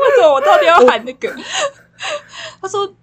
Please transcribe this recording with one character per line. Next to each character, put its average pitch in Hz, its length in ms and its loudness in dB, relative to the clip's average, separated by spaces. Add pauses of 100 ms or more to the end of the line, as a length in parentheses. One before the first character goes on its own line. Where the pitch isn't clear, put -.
为 554 140 2
什 415 40 4
么 311 120 4
我 269 80 0
到 302 180 4
底 587 80 0
要 339 180 4
喊 233 200 0
那 247 80 -12
个。 - 220 -10
<laughs> - 1300 -12
他 381 60 -12
说， 403 360 -6